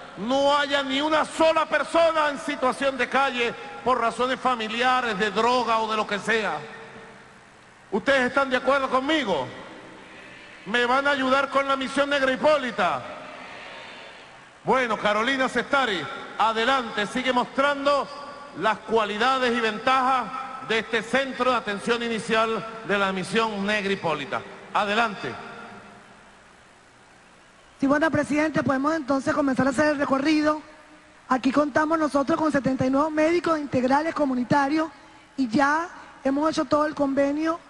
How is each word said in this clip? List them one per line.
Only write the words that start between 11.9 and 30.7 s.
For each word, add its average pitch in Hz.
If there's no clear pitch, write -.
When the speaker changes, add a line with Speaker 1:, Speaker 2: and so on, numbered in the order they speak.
Speaker 1:
Negra 269
Hipólita? 220
Bueno, 226
Carolina 240
Cestari, 226
adelante, 226
sigue 254
mostrando 277
las 208
cualidades 233
y -
ventajas 247
de 220
este 220
centro 254
de 247
atención 220
inicial 226
de 190
la 196
Misión 202
Negra 202
Hipólita. 147
Adelante. 202
Speaker 2:
Sí, 277
bueno, 294
presidente, 294
podemos 269
entonces 277
comenzar 269
a 277
hacer 302
el 302
recorrido. 294